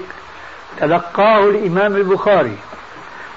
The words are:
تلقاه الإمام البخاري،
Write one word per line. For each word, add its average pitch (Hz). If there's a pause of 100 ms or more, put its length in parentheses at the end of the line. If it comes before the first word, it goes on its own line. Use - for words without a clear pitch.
(800)
تلقاه 196
الإمام 202
البخاري، 185 (800)